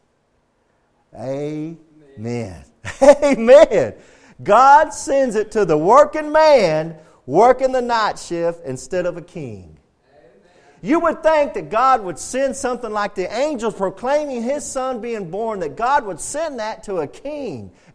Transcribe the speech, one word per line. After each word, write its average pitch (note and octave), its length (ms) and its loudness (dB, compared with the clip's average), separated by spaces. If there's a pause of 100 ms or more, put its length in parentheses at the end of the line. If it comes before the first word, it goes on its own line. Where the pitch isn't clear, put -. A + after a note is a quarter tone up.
(1160)
Amen. C3 1500 -10 (200)
<laughs> - 180 -4
Amen. C4+ 920 6 (480)
God C4+ 480 6
sends C4+ 460 -2
it G#3 160 -4
to G#3+ 120 0
the D#3+ 140 2
working D4 540 4
man F#3 640 4 (300)
working B3+ 460 4
the B3+ 100 -2
night A3+ 360 -2
shift E3+ 460 -6
instead E3+ 420 -6
of E3 100 -6
a E3 60 -14
king. G#2 560 -16 (1040)
You D4 180 0
would E4 220 -2
think D4+ 320 2
that D#3+ 160 -8
God A#3+ 340 2
would F3 140 -10
send C4 360 -4
something B3 380 -6
like G#3 220 -4
the F3+ 200 -6
angels A#3 400 -4
proclaiming B3+ 680 -4
his C4 220 -6
son C4 360 -6
being G#3 300 -8
born, G#3+ 300 -6
that D#3+ 140 -6
God B3+ 300 0
would F#3+ 160 -10
send D4 400 -8
that G#3+ 240 -10
to F#3+ 140 -8
a C#3+ 100 -6
king. G#3+ 640 -12 (220)